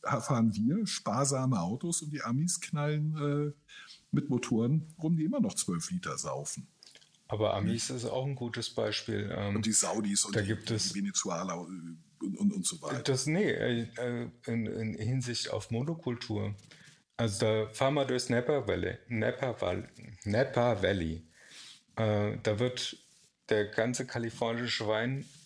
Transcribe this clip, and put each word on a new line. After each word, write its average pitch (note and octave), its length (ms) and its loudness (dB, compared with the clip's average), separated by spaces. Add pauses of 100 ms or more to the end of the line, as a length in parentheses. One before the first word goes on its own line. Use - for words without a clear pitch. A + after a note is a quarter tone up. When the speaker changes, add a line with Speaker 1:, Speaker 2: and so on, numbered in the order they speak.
Speaker 1:
fahren A#2 520 2
wir D3 320 2
sparsame C3 720 2
Autos B2+ 420 -2
und D3+ 100 -8
die D3 100 -6
Amis C#3+ 380 0
knallen, D3+ 560 0
äh, D3 360 0 (600)
mit - 180 2
Motoren B2 560 2 (120)
rum, E3+ 180 2
die D#3 80 2
immer B3+ 160 0
noch G#2+ 140 0
zwölf - 360 -2
Liter - 260 -4
saufen. C#2+ 500 -6 (640)
Speaker 2:
Aber G#2 260 2
Amis A2+ 360 0
ist B2 160 -4
auch C3 180 -2
ein C#3 120 -2
gutes A#2 340 -4
Beispiel. G#2 680 -2
Ähm, G2+ 200 0
Speaker 1:
Und A2 100 2
die A2 60 2
Saudis G2+ 520 2
und - 120 -2
Speaker 2:
da A2 40 2
Speaker 1:
die, G2+ 80 2
Speaker 2:
gibt G#2+ 220 -2
es G2 220 0
Speaker 1:
die G2 80 -4
Venezuela F#2 540 -2
und, E2+ 440 -10 (220)
und, - 320 2
und - 120 -2
so E3 160 -4
weiter. C3 220 -4
Speaker 2:
Das, C3 240 2
nee, E3 240 2
äh, A#2 460 0
äh, A#2+ 340 -4 (160)
in, A#2 200 0
in G#2+ 280 -4
Hinsicht A#2+ 560 -2
auf G#2 220 -4
Monokultur. A#2 800 -2 (640)
Also G#2+ 240 0
da A2 320 4
fahr C3+ 180 4
mal C#3+ 160 4
durchs B2+ 220 0
Napa B2 400 2
Valley. F2+ 280 0 (120)
Napa A#2+ 520 0
Valley. F#2 280 0 (360)
Napa A#2 560 2
Valley. F2 440 2 (720)
Äh, G#2+ 480 2
da G#2+ 160 2
wird B2 360 -2 (520)
der G#2+ 180 4
ganze A#2+ 400 0
kalifornische A#2 800 -2
Wein A#2+ 380 0 (220)